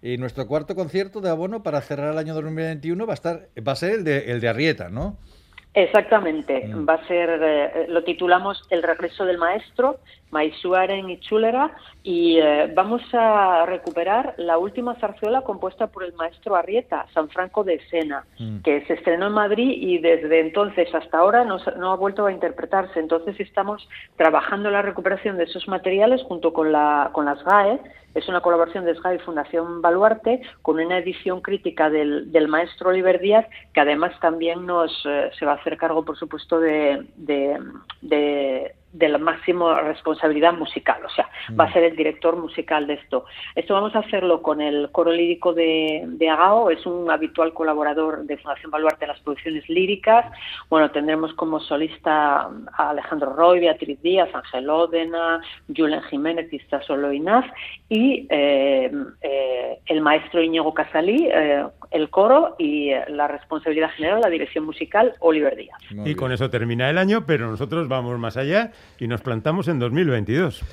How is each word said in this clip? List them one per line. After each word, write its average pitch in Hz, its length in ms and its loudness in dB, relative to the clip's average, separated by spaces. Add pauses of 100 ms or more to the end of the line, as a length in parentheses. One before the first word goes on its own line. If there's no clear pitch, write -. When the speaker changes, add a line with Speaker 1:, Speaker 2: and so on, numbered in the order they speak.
Speaker 1:
Y 123 160 -6
nuestro 123 280 -6
cuarto 151 300 -4
concierto 190 460 -4
de 190 80 -2
abono 190 340 -4
para 147 160 -2
cerrar 143 320 -6
el 156 60 -4
año 160 160 -6
dos 156 100 -6
mil 160 120 -8
veintiuno 160 500 -6
va 214 80 -4
a - 20 -4
estar, 170 320 -8 (180)
va 139 60 -2
a 135 60 -2
ser 180 220 -2
el 190 40 -6
de, 139 260 0
el 120 120 -2
de 117 80 2
Arrieta, 117 400 -2
¿no? 151 260 -8 (580)
Speaker 2:
Exactamente. 175 920 2
Speaker 1:
Mm. 147 220 -6
Speaker 2:
Va 160 60 6
a 160 120 -6
ser, 170 360 0
eh, 151 460 0
lo 170 140 0
titulamos 180 680 0
El 175 100 0
regreso 170 440 -4
del 180 120 0
maestro, 214 600 -2 (340)
Maisuaren 185 760 -2
Itzulera, 226 640 0 (300)
y, 170 380 2
eh, 151 340 2
vamos 214 280 0 (120)
a 208 540 4
recuperar 185 720 -2
la 170 200 0
última 233 380 -4
zarzuela 220 460 -2
compuesta 214 460 -6
por 185 160 -10
el 175 100 -10
maestro 170 420 -6
Arrieta, 180 580 -2
San 156 160 0
Franco 185 340 -4
de 180 160 0 (120)
Sena, 151 340 -4 (140)
Speaker 1:
Mm. 110 240 -8
Speaker 2:
que 143 220 0
se 175 80 -2
estrenó 175 340 0
en 208 60 -2
Madrid 214 440 2
y 180 220 0
desde 165 400 4
entonces 170 560 0
hasta 160 240 0
ahora 208 240 6
no 196 160 -2
se, - 140 -6
no 185 180 -2
ha 190 40 2
vuelto 196 300 -2
a 196 60 2
interpretarse. 175 680 -2
Entonces 165 400 -2
estamos 202 480 -4 (280)
trabajando 170 560 2
la 202 100 2
recuperación 190 560 -2
de 170 60 2
esos 175 240 -8
materiales 196 560 2
junto 165 300 -2
con 156 180 2
la, 147 420 2
con 151 120 0
las 143 180 -2
gae. 202 360 4 (360)
Es 160 120 -4
una 180 140 0
colaboración 170 420 2
de 170 120 0
sgae 180 220 -2
y - 20 -6
Fundación 170 600 -6
Baluarte 220 640 2 (220)
con 160 160 0
una 170 180 0
edición 185 440 -4
crítica 180 500 -2
del, 147 400 -2
del 156 160 4
maestro 170 420 -2
Oliver 185 300 4
Díaz, 208 260 4 (280)
que - 80 2
además 147 380 2
también 170 460 0
nos, 170 260 0 (140)
eh, 143 320 -2
se - 80 -4
va 143 60 2
a 147 40 2
hacer 156 220 -6
cargo, 160 260 0
por 151 140 -8
supuesto, 160 420 -4
de, 151 460 2 (100)
de, 143 440 -2 (420)
de, 143 720 -2 (200)
de 160 160 2
la 147 80 2
máxima 165 640 2
responsabilidad 156 720 2
musical, 156 520 -2
o - 40 -10
sea, - 200 0 (300)
va 160 60 8
a - 40 -4
Speaker 1:
Mm. - 40 -12
Speaker 2:
ser 170 100 6
el 165 120 4
director 160 420 0
musical 160 500 -4
de 147 80 -2
esto. - 300 -6 (300)
Esto 170 180 -2
vamos 208 220 0
a 220 40 2
hacerlo 185 420 0
con 151 200 -2
el 147 300 -2
coro 170 200 2
lírico 170 420 2
de, 160 540 0
de 160 220 0
Agao, 185 420 6
es 160 140 -2
un 175 260 -2
habitual 160 420 0
colaborador 156 720 -2
de 143 120 -6
Fundación 151 340 -10
Baluarte 156 340 0
en 147 40 -8
las 143 100 -8
producciones 151 500 -8
líricas. 196 560 4 (440)
Bueno, 156 220 4
tendremos 156 420 -2
como 160 260 -4
solista 151 880 0 (280)
a 147 120 0
Alejandro 143 440 -4
Roy, 170 260 6
Beatriz 156 420 0
Díaz, 180 320 2
Ángel 131 360 -8
Ódena, 165 720 0 (340)
Julen 156 280 0
Jiménez, 160 480 -4
Itza 143 320 -6
Solo 143 280 -2
Inaz 185 340 2 (440)
y, 240 400 2
eh, 139 640 2 (300)
eh, 127 640 -4
el 156 160 0
maestro 156 400 2
Íñigo 160 320 0
Casalí, 180 580 0
eh, 147 340 2 (260)
el 156 180 0
coro 254 480 4
y, 147 340 0
eh, 131 180 0
la 147 180 -2
responsabilidad 151 640 -2
general, 185 300 0
la 214 80 4
dirección 156 360 -4
musical, 202 540 0
Oliver 156 360 4
Díaz. - 220 -16 (140)
Speaker 1:
Muy 104 200 -6
Speaker 3:
Y 147 40 -2
con 131 140 -2
Speaker 1:
bien. 127 60 0
Speaker 3:
eso 127 140 0
termina 120 400 0
el 160 80 2
año, 196 280 2
pero 131 240 0
nosotros 139 380 -4
vamos 123 300 -2
más 117 200 -4
allá 185 340 0 (280)
y 120 80 -4
nos 117 140 -2
plantamos 135 460 -2
en 160 120 0
dos 120 120 0
mil 165 180 2
veintidós. 127 640 0